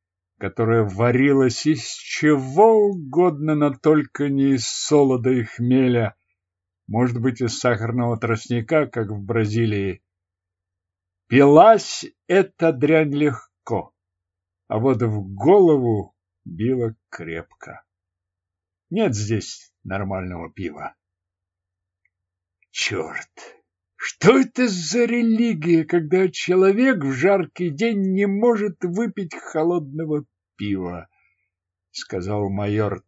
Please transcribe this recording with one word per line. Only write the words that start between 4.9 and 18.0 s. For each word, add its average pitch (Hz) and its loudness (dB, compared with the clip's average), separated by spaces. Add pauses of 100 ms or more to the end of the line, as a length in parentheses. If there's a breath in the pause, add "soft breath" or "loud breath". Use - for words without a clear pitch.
и 123 0
хмеля, 120 0 (720)
может 120 0
быть, 123 -2
из 113 -4
сахарного 117 -2
тростника, 120 -2
как 113 -6
в 104 -8
Бразилии. 107 -4 (1300)
Пилась 151 6 (220)
эта 175 0
дрянь 147 2
легко, 127 -6 (760)
а 110 -4
вот 123 0
в 104 -4
голову 135 2 (300)
била 113 -4 (140)
крепко. - -14 (1040)